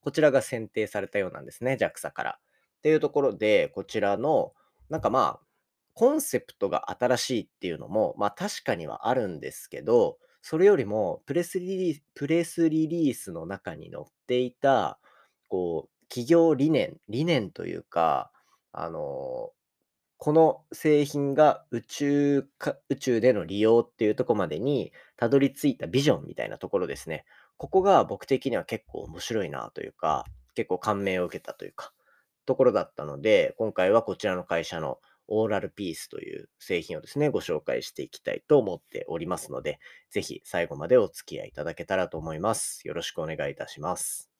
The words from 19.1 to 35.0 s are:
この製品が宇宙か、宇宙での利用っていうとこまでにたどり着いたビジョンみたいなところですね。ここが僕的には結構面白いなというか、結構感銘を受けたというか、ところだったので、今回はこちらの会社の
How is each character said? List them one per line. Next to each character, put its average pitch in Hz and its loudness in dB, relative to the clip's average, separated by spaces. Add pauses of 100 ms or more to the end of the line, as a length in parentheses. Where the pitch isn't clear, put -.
こ - -2
の 160 6
製 147 4
品 143 -2
が 151 6
宇 117 -4
宙 143 2 (160)
か、 - -4 (120)
宇 143 -2
宙 120 2
で 123 6
の 101 0
利 95 -4
用 113 8
っ 117 -2
て - -2
い 107 6
う 107 2
と - 0
こ 120 4
ま 95 0
で 78 -4
に 120 -2 (240)
た 117 0
ど 135 6
り 135 2
着 - 0
い 123 -2
た - -10
ビ 123 0
ジ 143 4
ョ - 2
ン 71 -16
み - -14
た - -6
い - -8
な - -10
と 92 -10
こ 98 0
ろ 90 -2
で 67 -6
す - -14
ね。 78 -8 (320)
こ - -12
こ 190 4
が 180 6
僕 - -8
的 135 0
に 117 -2
は 85 -4
結 - -6
構 - -10
面 - -14
白 110 -4
い 78 -6
な 62 -8
と - -10
い - -10
う - -16
か、 76 -2 (300)
結 - -4
構 92 -2
感 101 0
銘 95 0
を 90 0
受 87 -8
け - -16
た - -14
と - -16
い - -12
う - -18
か、 - -16 (540)
と 131 0
こ 135 4
ろ 123 6
だ 98 2
っ - -8
た - -10
の 71 -10
で、 92 4
今 110 -2
回 92 2
は 113 6
こ 98 -6
ち - -6
ら 92 0
の 87 -6
会 85 -2
社 82 -8
の 71 -6 (280)